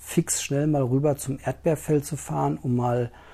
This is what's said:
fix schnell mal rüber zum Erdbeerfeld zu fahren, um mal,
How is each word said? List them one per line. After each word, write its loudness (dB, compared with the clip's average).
fix -2
schnell 0
mal 2
rüber 2
zum -6
Erdbeerfeld 0
zu -6
fahren, -2
um 0
mal, 0